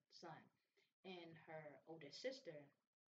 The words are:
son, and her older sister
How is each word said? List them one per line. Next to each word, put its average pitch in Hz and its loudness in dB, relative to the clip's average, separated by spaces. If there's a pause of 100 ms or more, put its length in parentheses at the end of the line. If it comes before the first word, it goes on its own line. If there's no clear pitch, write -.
(120)
son, 160 -2 (680)
and 170 0 (120)
her 151 -2
older 147 -2
sister 247 4 (540)